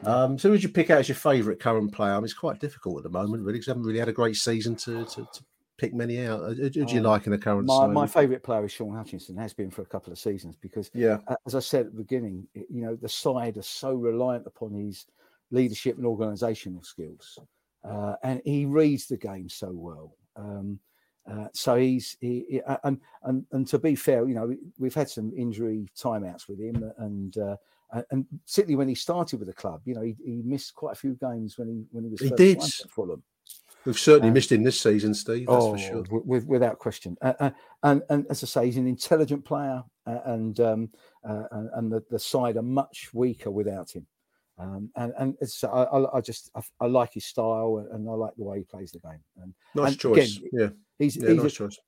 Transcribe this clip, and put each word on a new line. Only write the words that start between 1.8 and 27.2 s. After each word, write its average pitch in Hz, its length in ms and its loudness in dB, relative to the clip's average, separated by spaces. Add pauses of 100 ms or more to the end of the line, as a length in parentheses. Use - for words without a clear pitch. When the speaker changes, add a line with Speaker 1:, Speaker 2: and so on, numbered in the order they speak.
Speaker 1:
player? 101 200 0
I 101 40 2
mean, 107 80 -2
it's 110 100 -8
quite - 260 -6
difficult 95 380 -6
at - 60 -12
the - 40 -10
moment, 101 340 -2
really, 104 160 -4
'cause 123 100 -8
I - 20 -4
haven't 120 140 -4
really 110 140 -2
had 117 100 0
a 113 40 -2
great 113 240 2
season 113 400 -2
to, 117 300 -8
to, - 180 -12
to - 200 -20 (340)
pick - 160 -2
many 120 300 -4
out. 110 160 -4
Who, 107 140 -6 (100)
who 139 60 0
do 151 100 -4 (140)
you 120 60 6
Speaker 2:
Um, 110 60 2
Speaker 1:
like 107 200 4
in 104 60 0
the 101 60 2
current 104 280 0
Speaker 2:
my, 135 200 6
Speaker 1:
side? - 60 2
Speaker 2:
my 147 140 4
favourite 131 360 4
player 110 220 -2
is 98 80 -6
Sean 107 220 -8
Hutchinson, 98 440 -12
has 107 160 -8
been 95 160 -8
for 101 120 -12
a - 40 -12
couple - 260 -10
of 87 60 -14
seasons, 95 380 -6
because, 98 380 -10
Speaker 1:
Yeah. 113 320 4
Speaker 2:
uh, 127 100 -4 (100)
as 123 80 -6
I 135 60 0
said 123 260 0
at - 60 -16
the 110 60 -12
beginning, 104 560 -6
y-, - 140 -14
you 120 140 -8
know, 113 140 -6
the 113 120 -10
side 117 480 -2
are 101 60 -12
so - 320 -6
reliant 120 520 -2
upon 107 280 -12
his 101 320 -10 (440)
leadership 123 460 0
and 127 100 -8
organisational 107 760 -4
skills, - 540 -16 (440)
uh, 104 400 -6
and 127 220 -2
he 143 220 0
reads 147 400 4
the 123 100 -4
game 95 320 -10
so 92 240 -10
well. 82 440 -14 (200)
Um, 101 420 -10 (520)
uh, 107 240 -10
so 123 220 2
he's, 127 440 2
he, 123 280 -4
he, 135 120 -2
uh, 135 240 -4
and, 139 160 0 (220)
and, 131 300 -2
and 131 160 -2
to 143 100 0
be 156 180 4
fair, 131 320 2
you 127 60 0
know, 113 120 -2
we, 127 120 -4 (200)
we've 127 160 -2
had 147 140 0
some 110 260 -6
injury 110 640 -4
timeouts 101 500 -6
with 101 140 -12
him, 113 380 -6
and, 101 400 -6